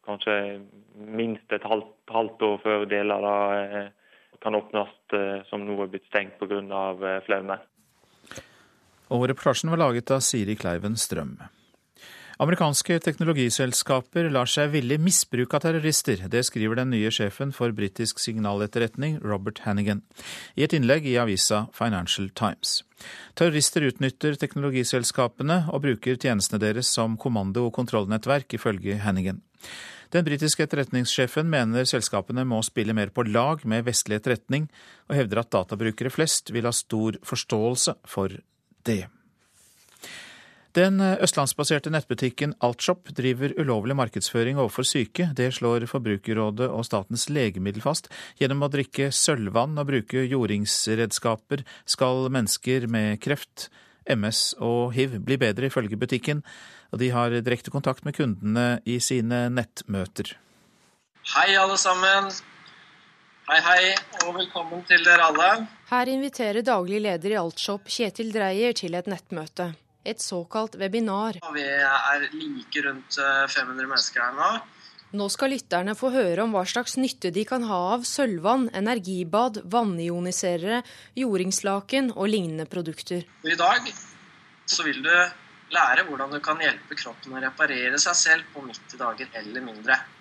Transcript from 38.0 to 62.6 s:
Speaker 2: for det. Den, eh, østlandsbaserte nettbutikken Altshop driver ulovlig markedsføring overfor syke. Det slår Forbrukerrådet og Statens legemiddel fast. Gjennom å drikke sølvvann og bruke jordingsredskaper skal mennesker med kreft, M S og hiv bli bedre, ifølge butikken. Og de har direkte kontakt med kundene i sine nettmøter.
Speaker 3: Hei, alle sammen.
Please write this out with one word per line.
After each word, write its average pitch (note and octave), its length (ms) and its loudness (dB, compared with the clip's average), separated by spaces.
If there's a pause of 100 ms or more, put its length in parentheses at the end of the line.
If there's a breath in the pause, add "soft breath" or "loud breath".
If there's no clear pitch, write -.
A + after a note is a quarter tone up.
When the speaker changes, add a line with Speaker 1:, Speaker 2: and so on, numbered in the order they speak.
Speaker 2:
for G2 220 -2 (560)
det. G2+ 240 -2 (1700 loud breath)
Den, F#3+ 240 6
eh, F#3+ 240 4
østlandsbaserte D3 680 0
nettbutikken C#3+ 720 -2
Altshop B2 560 0
driver C3 420 0
ulovlig B2+ 380 0
markedsføring A#2+ 640 0
overfor B2+ 240 0
syke. D3 500 0
Det B2+ 200 2
slår A#2+ 340 0
Forbrukerrådet A2 800 0
og A#2 160 -4
Statens A2 460 -2
legemiddel G#2 520 0
fast. D3+ 280 -2 (280 loud breath)
Gjennom C#3 240 2
å C#3+ 80 2
drikke C#3 380 0
sølvvann B2+ 720 2
og C#3+ 80 -2
bruke C3 420 0
jordingsredskaper A2 1300 0 (220 loud breath)
skal C3 440 2
mennesker B2+ 600 0
med G#2+ 320 0
kreft, - 480 -4 (360 soft breath)
M G#2+ 200 0
S - 340 0
og A#2+ 340 0
hiv B2+ 300 0
bli C3+ 140 0
bedre, B2 340 0
ifølge A2 240 -2
butikken. B2 480 -2 (480 loud breath)
Og - 80 -6
de B2+ 100 2
har A#2+ 200 2
direkte A#2+ 420 0
kontakt C3+ 320 -2
med D3 100 -4
kundene A#2+ 720 0
i B2 140 0
sine A#2+ 500 0
nettmøter. A2 840 -4 (880)
Speaker 3:
Hei, F#3 320 4
alle F#3+ 220 4
sammen. F#3+ 520 4 (1160 loud breath)